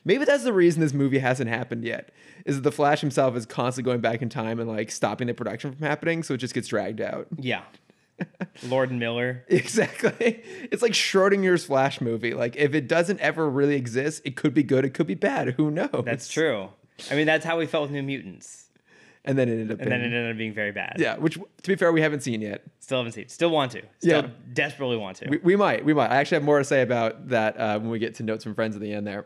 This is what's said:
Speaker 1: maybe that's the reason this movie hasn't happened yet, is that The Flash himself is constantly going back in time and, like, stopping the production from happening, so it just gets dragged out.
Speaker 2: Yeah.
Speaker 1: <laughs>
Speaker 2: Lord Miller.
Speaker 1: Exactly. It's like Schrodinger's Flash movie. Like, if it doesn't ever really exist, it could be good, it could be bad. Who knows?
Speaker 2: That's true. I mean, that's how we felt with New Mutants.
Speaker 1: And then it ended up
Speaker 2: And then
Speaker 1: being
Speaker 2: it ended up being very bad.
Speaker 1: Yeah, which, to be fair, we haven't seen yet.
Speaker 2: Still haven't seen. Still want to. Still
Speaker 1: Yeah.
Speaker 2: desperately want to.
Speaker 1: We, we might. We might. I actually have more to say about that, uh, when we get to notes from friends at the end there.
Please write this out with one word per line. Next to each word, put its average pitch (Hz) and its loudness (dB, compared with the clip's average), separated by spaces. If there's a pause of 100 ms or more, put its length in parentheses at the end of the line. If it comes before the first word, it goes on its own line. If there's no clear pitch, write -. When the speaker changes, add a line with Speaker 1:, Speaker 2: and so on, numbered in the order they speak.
Speaker 1:
maybe 254 2
that's 285 4
the 247 2
reason 170 6
this 143 2
movie 139 2
hasn't 127 0
happened 117 -4
yet, 117 -8 (320)
is 143 0
that 135 -4
The 139 4
Flash 147 2
himself 131 2
is 117 -4
constantly 127 -2
going 120 0
back 117 0
in 117 -4
time 113 -4
and, 117 -4
like, 110 -4
stopping 113 -2
the 120 -2
production 113 -6
from 151 -6
happening, 156 -2
so 147 -4
it 127 -2
just 120 -6
gets 120 -4
dragged 107 -2
out. - -6 (100)
Speaker 2:
Yeah. 120 -4 (560)
Speaker 1:
<laughs> - -10
Speaker 2:
Lord 131 0
Miller. 123 -4
Speaker 1:
Exactly. 202 0 (300)
It's - -2
like 233 2
Schrodinger's 190 4
Flash 135 0
movie. 117 -2
Like, 120 -2
if 143 2
it 151 0
doesn't 165 2
ever 151 0
really 143 2
exist, 131 -4
it 127 -6
could 143 0
be 151 4
good, 131 4
it 131 -4
could 165 0
be 185 -4
bad. 180 0
Who 151 2
knows? 160 -2
Speaker 2:
That's 117 -4
true. 117 0 (420)
I 139 0
mean, 151 4
that's 156 2
how 165 0
we 160 -2
felt 160 0
with 143 -6
New 143 -4
Mutants. 135 -10 (640)
Speaker 1:
And 135 2
then 127 4
it 117 0
ended 113 -2
up 110 -6
Speaker 2:
And 123 -2
then 123 0
Speaker 1:
being 120 -2
Speaker 2:
it 120 -2
ended 117 -2
up 110 -6
being 110 -4
very 104 -4
bad. 95 -6
Speaker 1:
Yeah, 117 0
which, 156 0
to - -14
be 185 0
fair, 170 4
we 160 4
haven't 151 0
seen 113 -4
yet. 101 -8 (180)
Speaker 2:
Still - -4
haven't 117 -4
seen. 104 -16
Still 170 0
want 139 0
to. 110 -12 (180)
Still 156 4
Speaker 1:
Yeah. 131 -6 (240)
Speaker 2:
desperately 135 -2
want 95 -8
to. - -10
Speaker 1:
We, 147 0
we 180 6
might. 175 2
We 151 4
might. 123 4
I 127 4
actually 147 2
have 147 2
more 147 6
to 139 4
say 135 4
about 120 0
that, 110 2
uh, 107 0
when 113 -4
we 113 -2
get 110 -4
to - -10
notes 110 -4
from 110 -8
friends 110 -2
at 101 -10
the 104 -6
end 104 -6
there. 101 -8